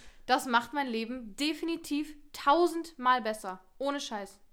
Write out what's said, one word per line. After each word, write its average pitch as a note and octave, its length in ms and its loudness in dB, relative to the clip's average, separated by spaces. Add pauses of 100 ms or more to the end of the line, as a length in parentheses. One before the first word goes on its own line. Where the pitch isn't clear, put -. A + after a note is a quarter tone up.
(260)
das C4+ 200 2
macht A#3+ 280 0
mein C#4 140 0
Leben A3+ 480 -6
definitiv D4+ 800 -2 (180)
tausendmal D4+ 880 4
besser. G#3+ 380 -6 (180)
Ohne C#4 220 -2
Scheiß. G#3 380 -10 (140)